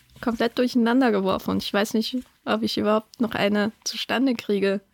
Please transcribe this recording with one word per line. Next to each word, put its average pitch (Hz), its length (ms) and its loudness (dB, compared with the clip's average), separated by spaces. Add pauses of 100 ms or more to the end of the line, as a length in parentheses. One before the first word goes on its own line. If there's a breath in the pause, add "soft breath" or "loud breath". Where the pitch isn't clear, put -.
(200)
komplett 233 380 -2
durcheinander 247 540 2
geworfen 190 380 0
und 190 120 0
ich - 100 -8
weiß 202 220 0
nicht, 220 220 -2 (280)
ob 214 180 -2
ich 214 140 -2
überhaupt 214 440 0
noch 226 100 -2
eine 208 400 0 (140)
zustande 240 500 -2
kriege. 196 460 0 (140)